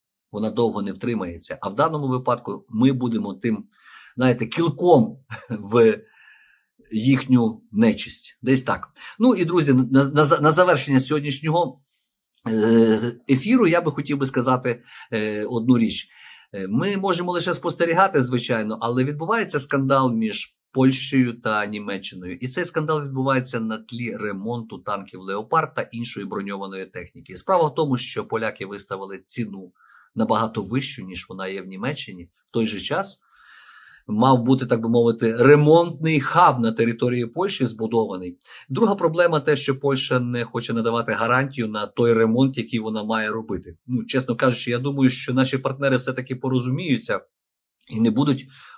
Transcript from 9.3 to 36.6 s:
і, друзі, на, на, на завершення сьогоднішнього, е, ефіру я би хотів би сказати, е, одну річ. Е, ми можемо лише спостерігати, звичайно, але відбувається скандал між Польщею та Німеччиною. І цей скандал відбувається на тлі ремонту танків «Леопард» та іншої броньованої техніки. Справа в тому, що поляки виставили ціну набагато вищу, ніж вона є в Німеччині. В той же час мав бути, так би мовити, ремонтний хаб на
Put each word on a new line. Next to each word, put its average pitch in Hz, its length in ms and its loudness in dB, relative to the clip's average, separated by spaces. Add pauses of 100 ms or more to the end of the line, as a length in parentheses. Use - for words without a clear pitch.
і, 180 100 0
друзі, 160 280 4
на, 131 300 4
на, 147 360 4
на 151 120 4
завершення 151 480 4
сьогоднішнього, 151 840 -2 (680)
е, 113 520 4 (300)
ефіру 190 380 4
я 170 140 4
би 160 100 -2
хотів 143 260 -4
би 139 80 -2
сказати, 127 580 -2 (280)
е, 107 340 -4
одну 120 320 2
річ. 104 300 -2 (460)
Е, 98 140 -8
ми 170 300 -2
можемо 180 340 -2
лише 175 220 -2
спостерігати, 170 680 0
звичайно, 117 600 -2
але 120 220 0
відбувається 160 560 -2
скандал 135 540 0
між 110 420 -4 (160)
Польщею 131 680 2
та 107 240 -2
Німеччиною. 98 760 -10
І 127 60 -8
цей 170 180 -4
скандал 156 380 -4
відбувається 131 560 -2
на 110 180 -4
тлі 117 400 -10
ремонту 107 600 -8
танків 95 440 -10
«Леопард» 117 540 -4
та 117 60 -4
іншої 117 440 -8
броньованої 98 600 -8
техніки. 90 500 -18
Справа 170 320 0
в - 80 -6
тому, 147 220 0
що 107 300 -8
поляки 110 380 -4
виставили 98 540 -12
ціну 95 540 -10 (420)
набагато 113 460 0
вищу, 95 440 -6
ніж 90 240 -14
вона 95 180 -10
є 95 140 -8
в 90 40 -14
Німеччині. 95 640 -10 (160)
В - 60 -20
той 113 160 0
же 104 120 -6
час 170 420 -6 (840)
мав 120 360 4
бути, 131 220 2
так 117 160 0
би 113 80 -2
мовити, 117 480 2
ремонтний 151 840 6
хаб 151 400 4
на 113 120 0